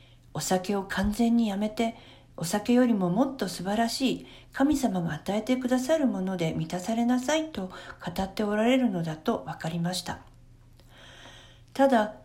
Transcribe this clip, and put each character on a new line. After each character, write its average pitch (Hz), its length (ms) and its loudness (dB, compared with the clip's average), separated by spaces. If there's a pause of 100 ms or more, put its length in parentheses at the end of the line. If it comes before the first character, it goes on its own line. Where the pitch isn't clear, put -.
(340)
「お 156 60 -6
酒 185 360 0
を 190 80 -2
完 202 280 0
全 233 240 4
に 226 120 4
や 196 80 -2
め 214 120 0
て、 226 280 -2 (400)
お 165 80 -6
酒 208 280 0
よ 247 140 6
り 233 80 4
も 185 160 2
も 233 160 2
っ 269 100 -6
と 196 120 -4
素 180 160 -8
晴 202 120 -2
ら 233 120 2
し 247 240 0
い - 140 -8 (260)
神 285 240 2
様 190 240 0
が 160 120 -2
与 190 260 -4
え 214 40 -4
て 254 140 0
く 254 100 -2
だ 254 140 2
さ 320 180 2
る 277 80 2
も 196 140 0
の 185 160 -2
で 160 180 0
満 160 160 -4
た 180 80 -4
さ 220 160 -4
れ 233 100 2
な 247 140 4
さ 269 180 0
い」 311 140 -2
と 185 200 -8 (340)
語 175 180 -4
っ 190 100 -6
て 214 120 -4
お 208 100 0
ら 214 100 2
れ 254 140 4
る 240 120 2
の 175 120 -2
だ 160 140 -4
と - 300 -2
分 156 140 -10
か 165 80 -4
り 170 120 -4
ま 175 120 -2
し 185 100 -6
た。 - 180 -10 (1500)
た 277 140 6
だ、 220 260 2 (100)